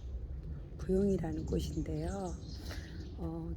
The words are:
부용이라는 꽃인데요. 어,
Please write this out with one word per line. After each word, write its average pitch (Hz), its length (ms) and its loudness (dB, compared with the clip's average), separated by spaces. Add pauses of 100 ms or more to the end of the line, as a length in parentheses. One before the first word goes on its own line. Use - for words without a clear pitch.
(760)
부용이라는 180 680 4
꽃인데요. 160 880 0 (840)
어, 165 360 -2